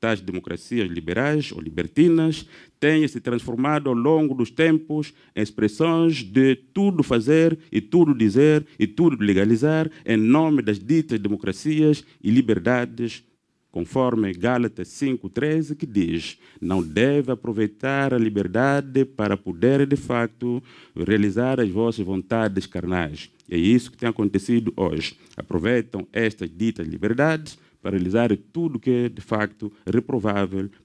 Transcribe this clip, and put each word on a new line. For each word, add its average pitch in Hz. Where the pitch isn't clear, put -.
Tais 113
democracias 92
liberais 113
ou -
libertinas 160
têm 156
se 127
transformado 131
ao 127
longo 143
dos 120
tempos 156
em 104
expressões 156
de 131
tudo 190
fazer 156
e 107
tudo 156
dizer 135
e 107
tudo 123
legalizar 113
em 113
nome 139
das 104
ditas 135
democracias 147
e 104
liberdades, 120
conforme 110
Gálatas 117
cinco 127
treze, 151
que 156
diz: 85
"Não 92
deve 123
aproveitar 127
a 127
liberdade 127
para 104
poder, 120
de 139
facto, 120
realizar 104
as 107
vossas 110
vontades 98
carnais." 85
É 87
isso 110
que -
tem 120
acontecido 110
hoje. 80
Aproveitam 104
estas 107
ditas 85
liberdades 143
para 98
realizar 101
tudo 160
que 127
é, 120
de 107
facto, 104
reprovável 98